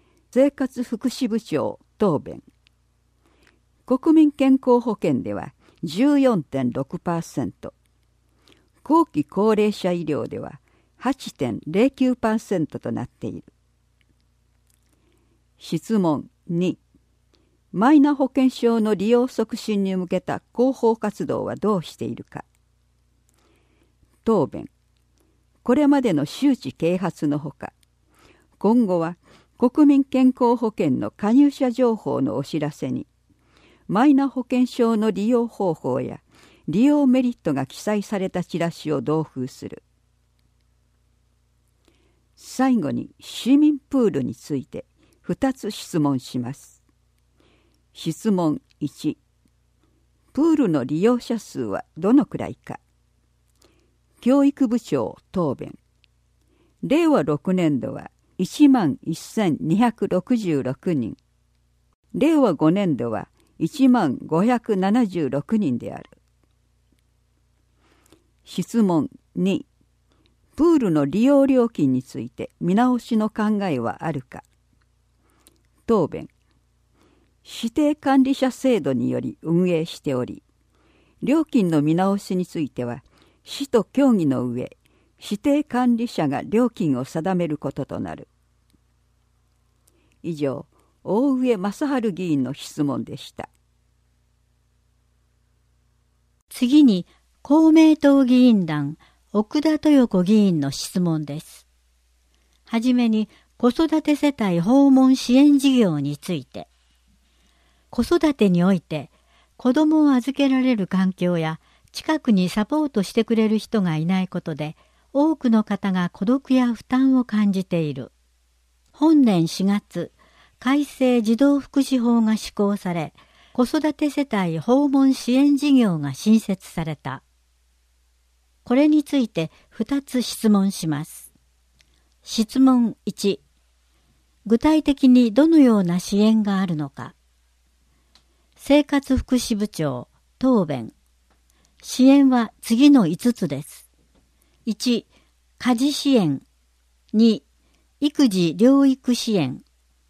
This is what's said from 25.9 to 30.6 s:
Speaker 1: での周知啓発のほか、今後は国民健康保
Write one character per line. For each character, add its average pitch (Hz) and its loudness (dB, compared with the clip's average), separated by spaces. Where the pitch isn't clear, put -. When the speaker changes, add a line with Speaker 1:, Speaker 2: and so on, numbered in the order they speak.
Speaker 1:
で 247 0
の 147 0
周 262 -2
知 - -10
啓 175 -2
発 175 -6
の 147 -2
ほ 143 -12
か、 - -16
今 226 2
後 180 -2
は 165 -6
国 285 2
民 277 4
健 254 2
康 247 0
保 233 -4